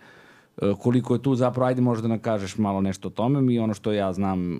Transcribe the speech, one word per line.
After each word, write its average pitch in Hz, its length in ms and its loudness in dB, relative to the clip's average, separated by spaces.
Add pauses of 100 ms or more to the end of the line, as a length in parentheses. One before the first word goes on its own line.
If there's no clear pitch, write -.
(760)
koliko 123 380 2
je 120 80 0
tu 135 140 2
zapravo, 127 320 2
ajde 127 140 0
možda 120 200 2
da 117 60 -2
nam 113 120 0
kažeš 101 380 -4
malo 98 240 0
nešto 95 260 -4
o 90 40 -8
tome, 135 300 0
mi 123 180 2
ono 110 140 0
što 107 180 -4
ja 98 220 0
znam, 92 460 -2